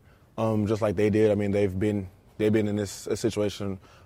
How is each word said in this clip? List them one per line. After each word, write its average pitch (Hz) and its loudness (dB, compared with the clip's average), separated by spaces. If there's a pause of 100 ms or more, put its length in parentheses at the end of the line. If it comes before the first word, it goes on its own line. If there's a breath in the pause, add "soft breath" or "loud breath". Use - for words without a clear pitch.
(360 soft breath)
Um, 110 0
just 104 0
like 104 0
they 104 2
did. 107 4
I 101 4
mean, 101 -2
they've 101 0
been, 104 -2 (300)
they've 107 2
been 110 2
in 104 -2
this, 104 -6
uh, 113 -2
situation, 101 -4 (260 soft breath)